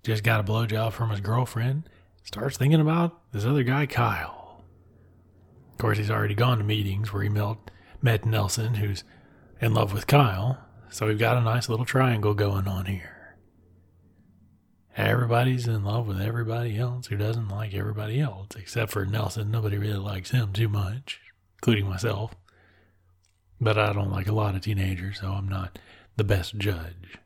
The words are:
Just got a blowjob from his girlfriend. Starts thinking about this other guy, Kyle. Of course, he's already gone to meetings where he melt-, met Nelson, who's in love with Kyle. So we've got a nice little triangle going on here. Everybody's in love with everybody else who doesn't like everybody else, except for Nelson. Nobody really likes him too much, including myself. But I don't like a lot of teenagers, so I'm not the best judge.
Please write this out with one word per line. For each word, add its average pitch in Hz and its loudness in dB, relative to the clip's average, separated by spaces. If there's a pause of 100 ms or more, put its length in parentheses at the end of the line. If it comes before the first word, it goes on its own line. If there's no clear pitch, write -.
Just 110 -2
got 113 4
a 104 0
blowjob 110 0
from 117 -2
his 101 -2
girlfriend. 120 -2 (340)
Starts 123 -6
thinking 147 4
about 165 0
this 101 -2
other 135 2
guy, 135 2
Kyle. - -2 (1080)
Of - -14
course, 107 2
he's 104 -2
already 107 0
gone 120 4
to 107 -2
meetings 104 -2
where 98 -2
he 101 2
melt-, 104 -2 (320)
met 113 2
Nelson, 110 0
who's 101 -2 (560)
in 113 2
love 110 2
with 104 -4
Kyle. 127 4 (260)
So - -2
we've 107 0
got 117 4
a 123 2
nice 117 0
little 120 0
triangle 113 2
going 101 2
on 92 -4
here. 95 -4 (1900)
Everybody's 117 2
in 110 0
love 110 0
with 95 -2
everybody 113 -2
else 123 -2
who 104 -4
doesn't 110 0
like 101 -4
everybody 107 -2
else, 101 -2
except 107 -4
for 98 -2
Nelson. 104 -2
Nobody 107 0
really 104 -2
likes 98 -6
him 110 0
too 107 2
much, 101 -2 (380)
including 104 2
myself. 104 -4 (1200)
But 107 2
I 104 2
don't 101 -2
like 95 -2
a 107 0
lot 104 0
of 92 -4
teenagers, 95 -2
so 98 -6
I'm 98 -4
not 95 -6 (360)
the 113 0
best 101 0
judge. 87 -6